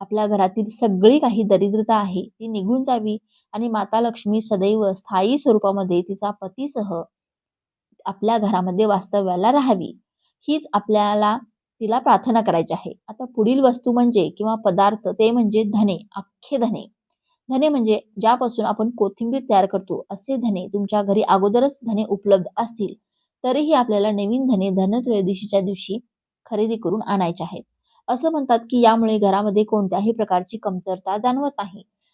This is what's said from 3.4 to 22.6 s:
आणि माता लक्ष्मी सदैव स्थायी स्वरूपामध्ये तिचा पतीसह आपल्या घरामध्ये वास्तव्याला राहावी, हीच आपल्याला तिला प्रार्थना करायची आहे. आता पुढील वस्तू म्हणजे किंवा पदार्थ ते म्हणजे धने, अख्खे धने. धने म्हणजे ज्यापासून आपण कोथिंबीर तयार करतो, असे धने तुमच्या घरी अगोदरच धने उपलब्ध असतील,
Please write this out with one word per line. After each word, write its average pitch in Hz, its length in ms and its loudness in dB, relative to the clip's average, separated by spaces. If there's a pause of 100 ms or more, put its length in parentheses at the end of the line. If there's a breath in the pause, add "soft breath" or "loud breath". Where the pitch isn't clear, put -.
आणि 226 160 -4
माता 220 320 -2
लक्ष्मी 226 400 -2
सदैव 208 520 0
स्थायी 196 440 0
स्वरूपामध्ये 196 640 2
तिचा 202 300 -6 (100)
पतीसह 208 520 -8 (1120)
आपल्या 208 320 -2
घरामध्ये 190 480 0
वास्तव्याला 196 680 2
राहावी, 247 400 2 (560)
हीच 285 260 -2
आपल्याला 208 640 2 (440)
तिला 226 180 0
प्रार्थना 226 420 2
करायची 165 320 0
आहे. - 200 -8 (140)
आता 247 200 -14
पुढील 247 320 2
वस्तू 247 320 2
म्हणजे 233 380 2
किंवा 214 260 -4 (100)
पदार्थ 202 440 2
ते 220 220 2
म्हणजे 220 340 2
धने, 208 320 0 (180)
अख्खे - 420 -8
धने. 220 280 -2 (640)
धने 262 200 2
म्हणजे 220 300 2 (200)
ज्यापासून 233 460 0
आपण 214 240 -2
कोथिंबीर 233 600 -2
तयार 196 160 4
करतो, 196 440 -4
असे 262 280 -8
धने 202 360 -2
तुमच्या 202 300 -2
घरी 202 200 2
अगोदरच 208 600 2
धने 214 200 -2
उपलब्ध 196 400 0 (120)
असतील, 220 360 -6 (500)